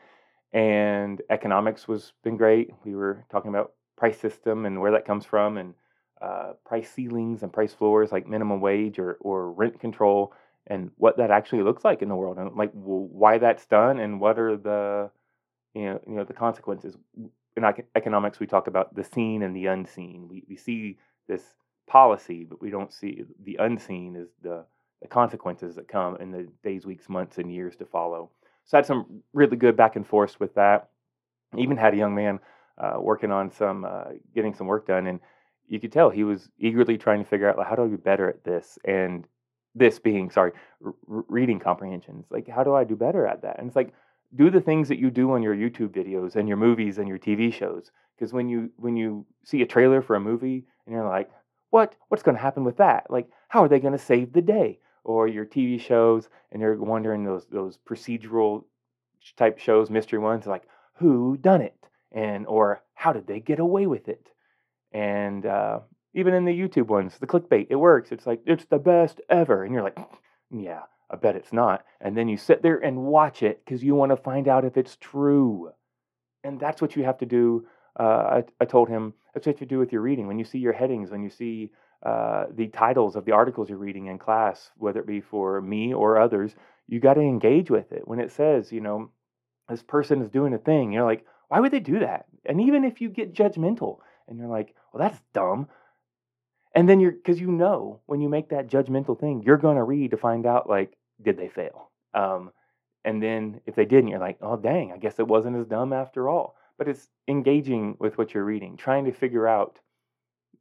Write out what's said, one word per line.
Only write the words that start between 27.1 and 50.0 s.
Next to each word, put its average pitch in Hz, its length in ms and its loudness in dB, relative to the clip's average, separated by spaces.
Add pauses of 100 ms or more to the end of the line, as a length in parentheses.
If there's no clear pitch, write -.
and 87 160 -8
years 90 220 -10
to 90 80 -16
follow. 85 460 -8 (340)
So - 120 2
I - 20 6
had 143 80 4
some 117 360 -6 (100)
really 143 240 4
good 117 200 6
back 113 180 6
and 101 120 -8
forth 104 340 0
with 101 140 -6
that. 101 340 4 (680)
I 104 40 -8
even 127 180 0
had 110 180 4
a 101 40 0
young 104 160 0
man, 101 260 -2 (360)
uh, - 220 -6
working 107 320 -2
on 98 220 -4
some, 98 320 -4
uh, 92 220 -10 (280)
getting 110 180 -4
some 98 140 -12
work 107 220 -2
done, 92 180 -2
and 90 140 -8 (480)
you 110 100 -8
could 110 140 -12
tell 151 180 6
he 104 140 0
was 104 340 -4
eagerly 113 400 2
trying 104 240 0
to - 60 -14
figure 101 200 0
out, - 80 2
like, 92 120 -4
"How 110 80 -4
do 120 80 0
I 113 40 0
be 104 80 -6
better 98 320 0
at - 160 -6
this?" 87 400 -6
And 92 420 -2 (480)
this 117 240 6
being, 98 320 -2
sorry, 90 220 2 (320)
r-, 98 100 -12 (160)
r-, 107 180 -8
reading 117 300 0
comprehensions. 92 720 -6
Like, 113 180 -8
"How 123 140 -2
do 139 120 2
I 135 100 2
do 110 100 -4
better 131 320 -2
at - 160 -6
that?" - 160 -10
And - 80 -10
it's 120 100 -8
like, 127 160 0 (420)
do 143 160 6
the 185 100 4
things 156 280 0
that 143 100 -2
you 127 120 0
do 127 220 2
on 120 100 0
your 107 140 0
YouTube 113 320 -4
videos 92 480 -6
and 107 100 0
your 101 100 -2
movies 110 420 2
and 101 100 -4
your 95 100 -8
T 104 160 -4
V 117 160 0
shows. 90 400 -8 (280)
'Cause 117 140 -8
when 123 160 -4
you, 117 280 -4
when 117 200 -4
you 110 300 -6 (180)
see 135 180 0
a 113 40 2
trailer 131 360 6